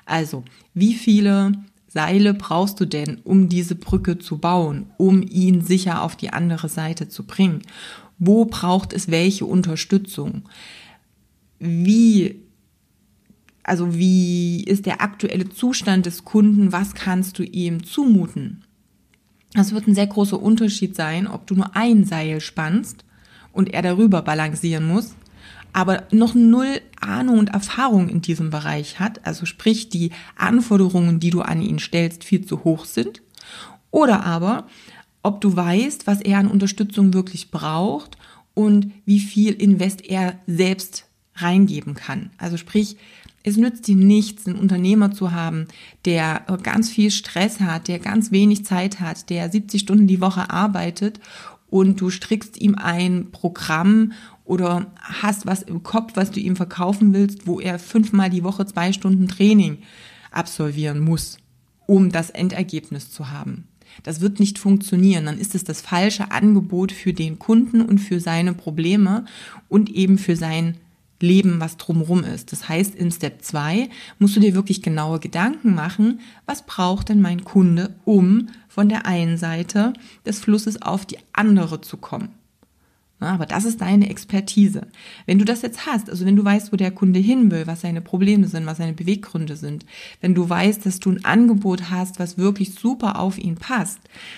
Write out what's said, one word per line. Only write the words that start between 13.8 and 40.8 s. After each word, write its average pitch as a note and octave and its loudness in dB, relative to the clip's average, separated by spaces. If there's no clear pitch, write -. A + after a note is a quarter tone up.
wie F3 2
ist G3+ 0
der - -6
aktuelle G3 -4
Zustand G3 -2
des E3+ -10
Kunden? G#3 4
Was G3 -4
kannst F#3 -4
du F#3 -4
ihm E3+ -6
zumuten? G3 0
Das G3 2
wird G#3+ -6
ein G#3 6
sehr G3+ 2
großer G3+ -2
Unterschied G#3+ 0
sein, E3 -4
ob - -10
du F#3+ -2
nur G3 0
ein A3+ 6
Seil D#3 -4
spannst - -4
und F#3+ 0
er E3+ -2
darüber F3+ 4
balancieren D#3 -4
muss, G3 -2
aber F#3+ -2
noch A3+ 4
null B3 4
Ahnung A#3 0
und G#3 2
Erfahrung G3+ 0
in E3 -2
diesem E3 -4
Bereich D3+ -6
hat, G#3 -6
also D#3+ -8
sprich, A3 -2
die E3+ -4
Anforderungen, F#3 2
die E3+ 0
du F3 0
an D#3+ -4
ihn D#3 -4
stellst, E3+ -4
viel G3 0
zu - -6
hoch D#3+ 0
sind, - -8
oder A#3+ 4
aber, F3+ -4
ob G3+ -2
du G3 2
weißt, F#3 -2
was G3+ 0
er G3+ 0
an G3 2
Unterstützung G3 2
wirklich F#3 -4
braucht E3+ -6
und G#3 2
wie G3+ 4
viel G#3 0
Invest F#3+ 2
er F#3 -4
selbst F#3 -2